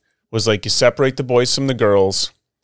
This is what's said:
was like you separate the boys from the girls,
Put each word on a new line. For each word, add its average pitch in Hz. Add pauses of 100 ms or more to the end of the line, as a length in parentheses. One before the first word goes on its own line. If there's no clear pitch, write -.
(300)
was 110
like 107
you 104
separate 131
the 135
boys 123
from 139
the 135
girls, 101 (340)